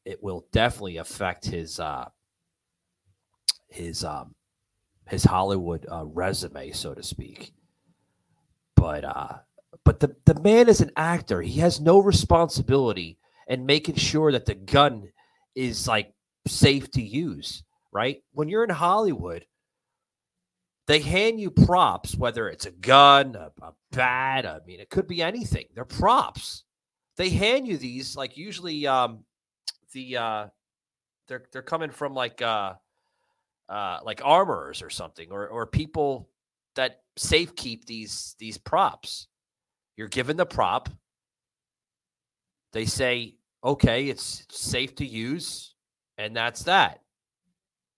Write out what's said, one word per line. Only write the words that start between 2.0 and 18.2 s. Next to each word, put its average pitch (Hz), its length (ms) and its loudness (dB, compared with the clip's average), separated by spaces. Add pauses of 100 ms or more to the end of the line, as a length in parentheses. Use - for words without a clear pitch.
his, 85 340 -12
um, - 320 -10 (720)
his - 160 0
Hollywood, 92 680 0
uh, 82 160 -10
resume, 78 680 -6
so 73 220 -10
to - 80 -16
speak. - 500 -14 (1200)
But, 76 280 2
uh, 69 300 -8 (500)
but - 160 4
the, - 240 2
the 156 160 6
man 226 300 8
is 196 100 6
an 151 160 2
actor. 156 460 -2
He 123 180 -2
has 165 220 2
no 170 160 8
responsibility 135 1200 2 (280)
in 127 200 -4
making 151 300 2
sure 151 360 2
that 123 140 -2
the 113 80 -2
gun 113 560 2 (440)
is, 123 320 -4
like, 110 280 -2 (320)
safe 139 460 2
to 120 100 -2
use, 117 600 -8 (300)
right? 127 300 -4 (100)